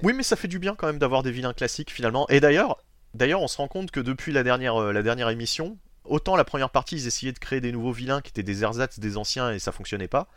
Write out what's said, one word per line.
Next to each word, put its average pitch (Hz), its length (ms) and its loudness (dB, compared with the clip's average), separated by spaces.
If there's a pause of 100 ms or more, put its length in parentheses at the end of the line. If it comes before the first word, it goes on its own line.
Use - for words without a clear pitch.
Oui, 202 100 4
mais 262 100 -2
ça - 140 2
fait - 120 -4
du 180 100 -6
bien 196 160 -4
quand 170 120 -4
même 151 120 -2
d'avoir 131 240 4
des 131 80 -2
vilains 123 240 -4
classiques - 360 -4
finalement. 127 380 0
Et 139 120 8
d'ailleurs, 147 420 6 (320)
d'ailleurs, 139 280 2
on 135 60 -2
se - 80 -6
rend 143 120 -4
compte 190 220 -6
que 139 100 -4
depuis 131 320 -4
la 135 100 4
dernière, 123 380 2
euh, 104 120 2
la 104 100 2
dernière 117 280 0
émission, 160 480 -4 (260)
autant 170 320 2
la 147 80 8
première 135 260 -2
partie, 139 260 0
ils 131 100 -4
essayaient 127 260 -4
de - 60 -12
créer 131 240 -2
des 120 100 -2
nouveaux 120 200 -2
vilains 127 280 -2
qui - 80 -10
étaient 107 140 -4
des 101 200 -2
ersatz 113 360 0
des 104 180 -4
anciens 117 360 -2
et 101 60 -4
ça - 140 -4
fonctionnait 98 360 -6
pas. 143 180 0 (100)